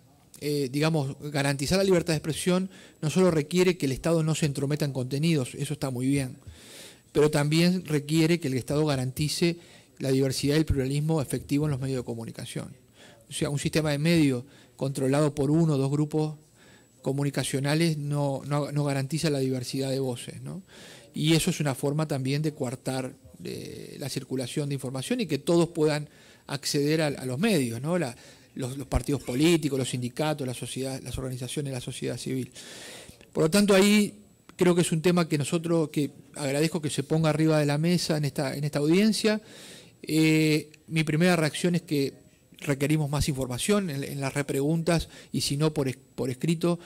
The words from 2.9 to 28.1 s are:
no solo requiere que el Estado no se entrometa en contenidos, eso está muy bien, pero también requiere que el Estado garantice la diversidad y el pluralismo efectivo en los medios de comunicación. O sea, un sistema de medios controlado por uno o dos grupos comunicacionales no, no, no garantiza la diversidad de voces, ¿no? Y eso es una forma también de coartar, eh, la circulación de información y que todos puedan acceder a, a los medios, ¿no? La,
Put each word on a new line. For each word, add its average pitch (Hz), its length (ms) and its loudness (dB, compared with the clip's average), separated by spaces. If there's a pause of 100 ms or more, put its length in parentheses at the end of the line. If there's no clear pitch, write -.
no 156 80 -2
solo 180 220 4
requiere 175 460 2
que - 80 -2
el 135 60 0
Estado 160 320 0
no 156 100 0
se 160 120 0
entrometa 143 400 -2
en 135 80 -4
contenidos, 139 640 0
eso 143 180 -6
está 139 160 -4
muy 127 180 -4
bien, 135 300 -2 (720)
pero 147 180 4
también 160 560 2
requiere 156 540 2
que 151 80 -4
el 131 60 0
Estado 143 320 0
garantice 147 720 0 (420)
la 135 120 0
diversidad 135 440 2
y 160 40 4
el 156 60 2
pluralismo 147 560 0
efectivo 143 440 -2
en 151 60 0
los 127 100 -4
medios 135 160 -2
de 120 80 -6
comunicación. 117 680 -10 (560)
O 143 40 -14
sea, 147 160 -4
un 143 100 -4
sistema 156 320 -2
de 143 60 0
medios 147 480 2 (320)
controlado 139 580 0
por 147 160 2
uno 160 220 4
o 135 40 2
dos 135 140 0
grupos 151 440 0 (680)
comunicacionales 143 960 0
no, 143 480 -2
no, 143 260 -2
no 147 120 0
garantiza 139 460 -2
la 143 100 0
diversidad 131 500 -2
de 131 100 -2
voces, 120 420 -6
¿no? 151 220 -12 (500)
Y 156 200 2
eso 160 160 2
es - 100 -2
una 143 160 0
forma 147 320 -2
también 139 340 -2
de 156 120 -2
coartar, 131 640 -6 (280)
eh, - 560 -12
la 139 80 -6
circulación 135 640 -6
de 143 60 -4
información 135 440 -4
y 214 60 -2
que 143 140 -2
todos 170 300 2
puedan 151 400 0 (360)
acceder 147 560 0
a, 151 60 0
a 131 180 -6
los 127 140 -4
medios, 135 420 0
¿no? 165 160 -2
La, 131 180 -4 (380)